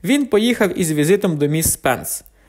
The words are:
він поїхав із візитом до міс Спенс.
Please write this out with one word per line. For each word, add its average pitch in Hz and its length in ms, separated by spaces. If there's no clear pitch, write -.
він 269 220
поїхав 220 520
із 160 140
візитом 165 440
до 147 100
міс 156 260
Спенс. - 520